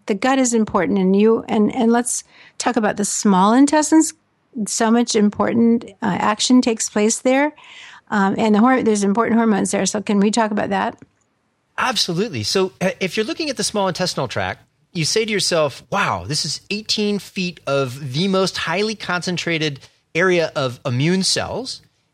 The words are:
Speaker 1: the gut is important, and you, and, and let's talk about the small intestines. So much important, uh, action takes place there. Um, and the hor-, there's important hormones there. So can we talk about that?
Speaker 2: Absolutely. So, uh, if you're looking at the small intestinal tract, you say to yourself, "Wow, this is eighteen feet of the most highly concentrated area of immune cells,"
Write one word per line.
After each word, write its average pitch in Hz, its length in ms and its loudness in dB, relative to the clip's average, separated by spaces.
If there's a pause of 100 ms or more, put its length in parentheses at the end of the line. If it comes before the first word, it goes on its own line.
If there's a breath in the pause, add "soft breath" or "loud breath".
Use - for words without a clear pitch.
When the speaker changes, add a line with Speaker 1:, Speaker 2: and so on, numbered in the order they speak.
Speaker 1:
the 214 100 -2
gut 254 240 0
is 247 160 2
important, 202 440 0
and 190 180 4
you, 220 320 4
and, 208 260 0
and 233 160 2
let's 240 340 0 (340 soft breath)
talk 247 180 -2
about 208 220 0
the 202 60 0
small 196 500 4
intestines. 302 580 4 (540)
So 226 240 0
much 233 260 2
important, 226 680 2
uh, - 180 -20
action 214 600 2
takes 226 260 -2
place 220 320 0
there. 277 340 2 (560 loud breath)
Um, 196 280 0
and 214 160 2
the 208 60 4
hor-, 254 220 4
there's 208 200 0
important 226 360 2
hormones 202 340 2
there. 196 140 0
So 208 140 -4
can 202 200 0
we 208 100 4
talk 214 200 0
about 208 200 -2
that? 202 320 -4 (760)
Speaker 2:
Absolutely. 190 640 -2
So, 190 380 0
uh, 190 100 0 (100)
if 190 160 -4
you're 214 100 -2
looking 311 240 -6
at 247 60 -6
the 202 80 -4
small 196 240 -2
intestinal 165 400 -4
tract, 98 340 -6 (300)
you 160 120 -4
say 220 200 0
to 220 60 -6
yourself, 165 600 -2
"Wow, 131 360 -2
this 147 180 -4
is 147 160 -8 (100)
eighteen 208 500 -4
feet 180 480 -8
of 139 460 -4
the 175 120 0
most 190 300 0
highly 208 400 -4
concentrated 165 800 -4 (340 soft breath)
area 175 440 2
of 131 280 -4
immune 151 380 0
cells," 175 600 -4 (320)